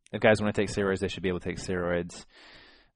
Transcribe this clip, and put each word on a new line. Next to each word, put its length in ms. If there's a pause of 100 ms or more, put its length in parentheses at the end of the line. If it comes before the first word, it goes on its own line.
(140)
if 80
guys 180
wanna 140
take 160
steroids, 300
they 100
should 140
be 60
able 120
to 80
take 100
steroids. 640 (720)